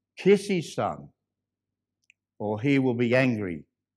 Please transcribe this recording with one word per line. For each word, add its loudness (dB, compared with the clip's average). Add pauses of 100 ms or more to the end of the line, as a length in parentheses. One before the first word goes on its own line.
(180)
"Kiss 4
his -4
son, -6 (1300)
or -6
he 2
will 0
be 2
angry, 0 (320)